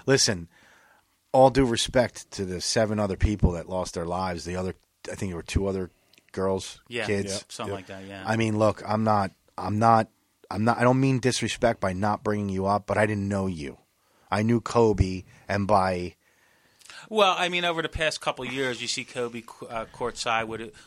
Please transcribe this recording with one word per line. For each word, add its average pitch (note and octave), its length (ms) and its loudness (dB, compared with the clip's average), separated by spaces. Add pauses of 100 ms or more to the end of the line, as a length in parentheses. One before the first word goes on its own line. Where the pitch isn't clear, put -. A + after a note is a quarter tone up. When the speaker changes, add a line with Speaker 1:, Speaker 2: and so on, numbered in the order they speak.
Speaker 1:
Listen, A2 400 2 (840)
all C3 180 8
due C3+ 160 4
respect - 640 0
to G2 120 -6
the F2+ 160 -6
seven G#2+ 400 0
other F#2+ 160 -2
people F#2+ 360 2
that E2 160 -8
lost F#2 260 -4
their E2+ 120 -6
lives, F2 380 -4
the F2 100 -8
other, F#2 200 -4 (360)
I F2+ 60 -10
think - 140 -6
there E2+ 60 -8
were D#2+ 60 -8
two G2 240 -2
other F#2+ 240 -4 (400)
girls, F#2+ 560 -4
Speaker 2:
Yeah. A#2 200 -6
Speaker 1:
kids. G2 260 -2
Speaker 2:
Yep. G2+ 160 -6
Something A2 260 -10
Speaker 3:
Yep. - 20 -6
Speaker 2:
like F#2 120 -16
that, F#2+ 180 -14
yeah. G2 180 -14
Speaker 1:
I A2 120 0
mean, A2 200 0
look, G#2+ 300 2
I'm A2 160 0
not, G#2 300 2 (260)
I'm G#2 220 -2
not, A2+ 260 6 (420)
I'm G2 140 -4
not, A2+ 160 4
I A#2+ 60 4
don't B2+ 160 6
mean C3+ 180 4
disrespect A#2 600 0
by F#2+ 120 0
not G2+ 300 -2
bringing G#2 280 -2
you F#2+ 160 -2
up, G2+ 200 0
but G2+ 120 0
I G#2+ 80 6
didn't G2+ 220 -2
know G2 200 0
you. D2 300 -8 (520)
I G#2 120 2
knew A2+ 200 2
Kobe, F#2+ 640 2 (220)
and G2 200 -2
by F#2 480 2 (960)
Speaker 2:
Well, G3 280 4
I F3+ 120 0
mean, F3 160 -2
over E3 160 -2
the D3+ 80 -6
past D#3 320 -4
couple C3+ 240 -6
of B2 60 -8
years, B2+ 280 -4
you A#2 80 -6
see B2+ 160 -6
Kobe, A#2+ 380 -8 (260)
uh, A2+ 160 -8 (100)
courtside A2+ 520 -4
with, A2 260 -10 (140)